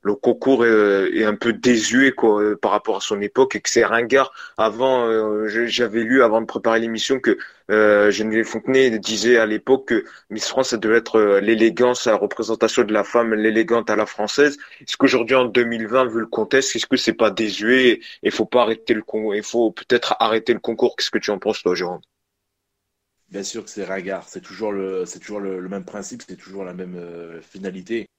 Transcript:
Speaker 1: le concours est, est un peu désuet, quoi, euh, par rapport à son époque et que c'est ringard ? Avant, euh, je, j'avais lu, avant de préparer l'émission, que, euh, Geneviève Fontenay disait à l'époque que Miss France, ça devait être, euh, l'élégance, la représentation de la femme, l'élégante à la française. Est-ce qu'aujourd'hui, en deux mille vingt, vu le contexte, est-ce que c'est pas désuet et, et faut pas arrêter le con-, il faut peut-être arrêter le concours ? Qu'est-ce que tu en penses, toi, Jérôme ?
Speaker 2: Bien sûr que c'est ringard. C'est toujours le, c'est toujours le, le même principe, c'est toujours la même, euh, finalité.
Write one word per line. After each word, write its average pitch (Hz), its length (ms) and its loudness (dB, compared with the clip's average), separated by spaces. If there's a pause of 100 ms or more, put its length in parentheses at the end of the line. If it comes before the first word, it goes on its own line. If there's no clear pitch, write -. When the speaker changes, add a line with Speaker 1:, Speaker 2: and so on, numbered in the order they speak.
Speaker 1:
le 101 120 0
concours 123 500 2
est, 101 540 2
est 110 60 2
un 107 100 0
peu 117 180 -2
désuet, 123 600 2
quoi, 104 280 2
euh, 104 160 0
par 101 140 -2
rapport 104 280 0
à - 20 -6
son 104 200 -4
époque 104 360 0
et 104 40 -6
que - 80 -6
c'est 117 160 4
ringard ? 120 480 0 (240)
Avant, 117 520 0
euh, 107 400 0
je, 113 180 -2
j'avais 113 380 -2
lu, 127 180 4
avant 113 180 4
de 110 60 -8
préparer 113 320 0
l'émission, 113 420 -2
que, 110 160 2 (340)
euh, 107 400 6
Geneviève 110 340 0
Fontenay 127 540 2
disait 110 400 2
à 113 80 2
l'époque 117 420 0
que 110 160 0 (260)
Miss 107 160 -6
France, 131 220 -2
ça 120 80 -2
devait 110 220 2
être, 113 180 -2
euh, 101 240 4
l'élégance, 113 680 2
la 110 100 4
représentation 110 680 0
de 107 80 -2
la 104 120 2
femme, 117 300 0
l'élégante 110 560 0
à 104 60 0
la 107 100 0
française. 143 520 0 (220)
Est-ce - 160 -10
qu'aujourd'hui, 123 400 2
en 127 100 4
deux 120 180 2
mille 113 240 -6
vingt, 131 160 2
vu 113 160 -2
le 110 60 -6
contexte, 123 500 0
est-ce - 100 -6
que 135 100 0
c'est - 180 0
pas 107 160 2
désuet 110 580 2
et, 107 140 2 (200)
et 107 80 0
faut 110 160 -2
pas 123 160 2
arrêter 113 320 0
le 107 80 -4
con-, 110 300 -6
il 104 100 -4
faut 117 300 0
peut-être - 480 -2
arrêter 113 320 2
le 104 80 0
concours ? - 360 -2
Qu'est-ce - 140 -6
que 107 80 -4
tu - 120 -4
en 101 80 -2
penses, 104 240 -4
toi, 90 120 0
Jérôme ? 87 260 -6 (1300)
Speaker 2:
Bien 98 120 -8
sûr 104 220 -10
que - 40 -18
c'est 98 160 -10
ringard. 95 440 -8
C'est 92 120 -16
toujours 104 320 -8
le, 95 320 -4
c'est 90 140 -14
toujours 104 220 -10
le, 95 200 -8
le 92 80 -10
même 95 160 -8
principe, 95 420 -14
c'est 90 100 -18
toujours 95 280 -14
la 90 80 -12
même, 90 240 -12
euh, 85 460 -16
finalité. 95 640 -10 (120)